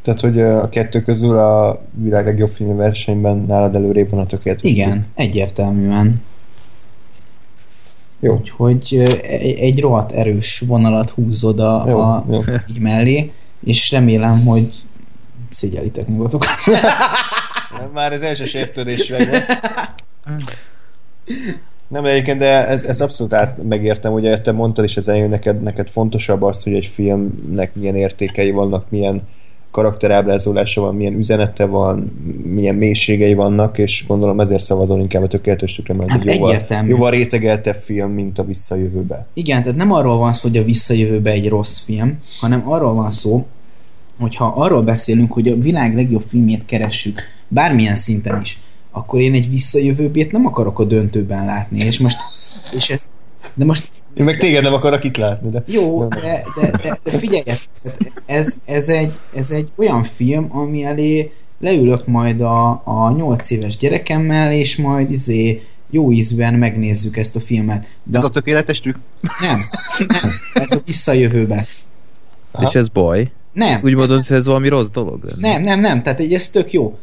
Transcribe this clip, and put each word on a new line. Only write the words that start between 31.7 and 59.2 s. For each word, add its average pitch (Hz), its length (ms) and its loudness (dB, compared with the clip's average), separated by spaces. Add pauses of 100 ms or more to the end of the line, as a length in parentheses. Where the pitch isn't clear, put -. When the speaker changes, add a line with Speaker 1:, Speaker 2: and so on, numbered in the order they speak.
Speaker 1:
milyen 98 320 2
mélységei 104 580 4
vannak, 101 440 2
és - 300 0
gondolom 101 320 2
ezért 98 240 2
szavazol 95 360 2
inkább 95 240 0
a 92 40 0
Tökéletes 95 460 0
trükkre, - 200 -6
mert 92 160 -2
Speaker 2:
Hát 113 160 2
Speaker 1:
egy 95 100 4
jóval, 95 180 2
Speaker 2:
egyértelmű. 107 360 0
Speaker 1:
jóval 123 220 4
rétegeltebb 107 720 0
film, 101 280 -4
mint 98 280 -4
a 92 60 -2
Visszajövőbe. 92 880 -4
Speaker 2:
Igen, 143 300 0
tehát 127 140 -2
nem 202 140 2
arról 135 260 4
van 117 160 2
szó, 120 160 -2
hogy 117 80 2
a 110 60 4
Visszajövőbe 110 680 2
egy 101 180 0
rossz 104 340 -2
film, 117 360 -2 (200)
hanem 120 300 0
arról 151 240 2
van 107 180 0
szó, 110 340 0 (760)
hogyha 120 260 -2
arról 139 360 2
beszélünk, 113 500 2
hogy 117 160 2
a 120 100 2
világ 127 380 2
legjobb 123 320 0
filmjét 110 380 2
keressük, 107 560 -4 (260)
bármilyen 120 480 4
szinten 104 460 -2
is, - 180 -10 (320)
akkor - 280 -2
én 131 140 4
egy 123 160 2
Visszajövőbét 143 840 2
nem 240 140 4
akarok 113 340 0
a 110 60 4
döntőben 101 600 0
látni, 104 400 -2
és 113 140 0
most, 120 180 2 (580)
és 127 140 -2
ez, 139 100 -4 (540)
de 135 120 2
most 156 260 0 (220)
Speaker 1:
Én 143 120 2
meg 156 120 2
téged 156 260 4
nem 139 100 4
akarok 143 300 2
itt 131 140 -2
látni, 107 320 -2
de 120 160 -4
Speaker 2:
Jó, 170 340 0
Speaker 1:
nem. 117 100 0
Speaker 2:
de, 156 340 -4 (180)
de, - 100 2 (120)
de, 151 200 -4
de 156 80 -4
figyelj, 196 320 0 (840)
ez, 151 400 0
ez 143 240 -2
egy, 156 240 2 (220)